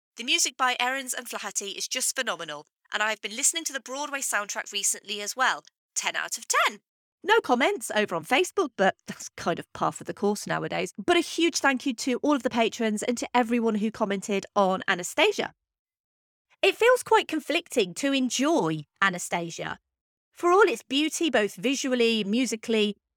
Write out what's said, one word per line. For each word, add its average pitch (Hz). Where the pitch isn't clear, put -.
The -
music 302
by 254
Ahrens 254
and 247
Flaherty 202
is 196
just -
phenomenal, 165
and 214
I 214
have 214
been 208
listening 302
to 285
the 269
Broadway 277
soundtrack 208
recently 202
as 208
well. 208
Ten 170
out 160
of 226
ten." 571
No 440
comments 285
over 208
on 156
Facebook, 330
but 190
that's -
kind 170
of -
par 180
for -
the 170
course 208
nowadays. 165
But 339
a 330
huge -
thank 269
you 269
to 247
all 294
of 262
the 247
patrons 220
and 240
to 285
everyone 226
who 214
commented 202
on 190
Anastasia. 233
It 381
feels 494
quite 427
conflicting 269
to 277
enjoy 247
Anastasia. 175
For -
all 392
its 349
beauty, 311
both 226
visually, 233
musically, 220